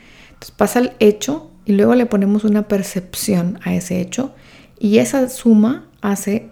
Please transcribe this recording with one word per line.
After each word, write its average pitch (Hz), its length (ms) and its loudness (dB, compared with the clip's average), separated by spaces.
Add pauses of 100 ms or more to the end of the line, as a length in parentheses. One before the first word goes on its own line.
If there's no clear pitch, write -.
(300)
Entonces - 260 -20
pasa - 240 0
el 247 200 -2
hecho 226 520 0 (140)
y 202 80 0
luego 214 220 4
le 240 100 2
ponemos 208 400 0
una 208 240 0
percepción 190 960 -4
a 180 100 -2
ese 180 240 -4
hecho 247 340 -8 (460)
y 214 200 2
esa 254 280 0
suma 226 600 2 (120)
hace 202 500 -4